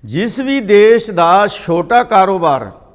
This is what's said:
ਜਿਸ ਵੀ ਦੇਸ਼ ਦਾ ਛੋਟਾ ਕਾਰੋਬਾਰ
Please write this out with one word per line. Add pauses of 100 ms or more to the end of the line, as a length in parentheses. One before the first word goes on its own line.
ਜਿਸ
ਵੀ
ਦੇਸ਼
ਦਾ
ਛੋਟਾ
ਕਾਰੋਬਾਰ (240)